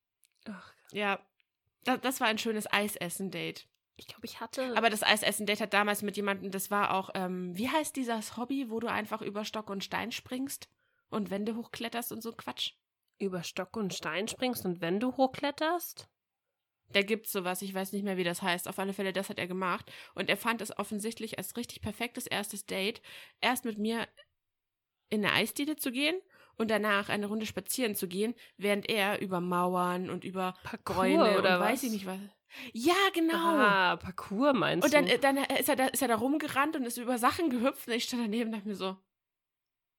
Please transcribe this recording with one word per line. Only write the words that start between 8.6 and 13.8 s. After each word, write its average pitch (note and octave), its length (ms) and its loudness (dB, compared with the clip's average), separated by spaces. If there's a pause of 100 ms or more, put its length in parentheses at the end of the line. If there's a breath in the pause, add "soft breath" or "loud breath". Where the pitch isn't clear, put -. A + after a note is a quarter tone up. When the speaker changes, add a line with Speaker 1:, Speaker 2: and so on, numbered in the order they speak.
Speaker 2:
wo A3+ 100 -2
du A#3 100 -4
einfach G#3+ 320 -4
über G#3 240 -6
Stock G#3+ 240 -8
und G3 140 -6
Stein G3 280 -4
springst - 580 -8 (400)
und G3+ 200 -4
Wände G#3 260 -2
hochkletterst A#3 560 -6
und A3 100 -10
so A3+ 120 -10
Quatsch? - 400 -8 (460)
Speaker 1:
Über F#3 240 -2
Stock - 340 -6
und F#3+ 160 -2